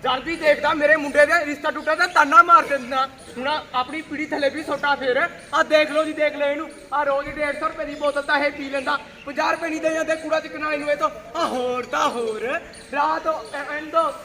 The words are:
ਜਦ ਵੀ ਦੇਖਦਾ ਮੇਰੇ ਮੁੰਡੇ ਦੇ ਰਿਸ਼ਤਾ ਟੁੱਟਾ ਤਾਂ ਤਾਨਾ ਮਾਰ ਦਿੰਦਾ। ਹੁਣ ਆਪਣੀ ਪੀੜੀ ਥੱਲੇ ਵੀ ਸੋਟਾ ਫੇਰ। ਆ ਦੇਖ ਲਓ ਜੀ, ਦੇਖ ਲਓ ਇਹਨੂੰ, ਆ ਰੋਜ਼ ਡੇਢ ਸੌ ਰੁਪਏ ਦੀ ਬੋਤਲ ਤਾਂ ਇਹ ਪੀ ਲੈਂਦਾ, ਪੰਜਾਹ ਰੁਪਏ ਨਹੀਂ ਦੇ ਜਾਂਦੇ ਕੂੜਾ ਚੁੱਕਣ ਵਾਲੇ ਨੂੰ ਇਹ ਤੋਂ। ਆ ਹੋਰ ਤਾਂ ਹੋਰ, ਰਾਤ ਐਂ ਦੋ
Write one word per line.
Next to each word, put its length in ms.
ਜਦ 220
ਵੀ 120
ਦੇਖਦਾ 380
ਮੇਰੇ 220
ਮੁੰਡੇ 300
ਦੇ 180
ਰਿਸ਼ਤਾ 260
ਟੁੱਟਾ 240
ਤਾਂ 140
ਤਾਨਾ 340
ਮਾਰ 240
ਦਿੰਦਾ। 400
ਹੁਣ 100
ਆਪਣੀ 540
ਪੀੜੀ 240
ਥੱਲੇ 240
ਵੀ 120
ਸੋਟਾ 340
ਫੇਰ। 220
ਆ 440
ਦੇਖ 280
ਲਓ 140
ਜੀ, 80
ਦੇਖ 240
ਲਓ 100
ਇਹਨੂੰ, 220
ਆ 120
ਰੋਜ਼ 240
ਡੇਢ 320
ਸੌ 80
ਰੁਪਏ 160
ਦੀ 100
ਬੋਤਲ 280
ਤਾਂ 160
ਇਹ 140
ਪੀ 180
ਲੈਂਦਾ, 260
ਪੰਜਾਹ 260
ਰੁਪਏ 180
ਨਹੀਂ 100
ਦੇ 140
ਜਾਂਦੇ 220
ਕੂੜਾ 240
ਚੁੱਕਣ 240
ਵਾਲੇ 120
ਨੂੰ 140
ਇਹ 60
ਤੋਂ। 140
ਆ 100
ਹੋਰ 400
ਤਾਂ 220
ਹੋਰ, 360
ਰਾਤ 340
ਐਂ 280
ਦੋ 220